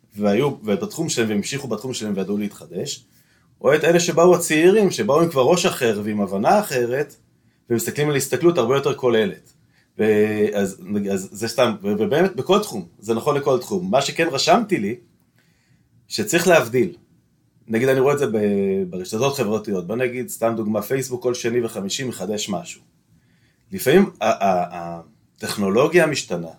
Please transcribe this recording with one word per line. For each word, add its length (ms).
והיו, 360
ובתחום 460
שלהם, 200
והמשיכו 380
בתחום 260
שלהם 220
וידעו 220
להתחדש, 680
או 140
את 80
אלה 160
שבאו 360
הצעירים, 560
שבאו 300
עם 80
כבר 120
ראש 240
אחר 380
ועם 180
הבנה 380
אחרת, 560
ומסתכלים 400
על 60
הסתכלות 420
הרבה 180
יותר 200
כוללת. 580
ו-, 40
אז, 280
אז 200
זה 160
סתם, 360
ו-, 160
ובאמת 360
בכל 240
תחום, 260
זה 140
נכון 240
לכל 220
תחום. 320
מה 100
שכן 300
רשמתי 460
לי, 180
שצריך 400
להבדיל. 480
נגיד, 220
אני 100
רואה 140
את 60
זה 80
ב-, 100
ברשתות 480
חברתיות, 500
בוא 80
נגיד, 340
סתם 280
דוגמה, 240
פייסבוק 420
כל 100
שני 320
וחמישי 380
מחדש 460
משהו. 320
לפעמים 380
ה-, 40
ה-, 560
הטכנולוגיה 680
משתנה 420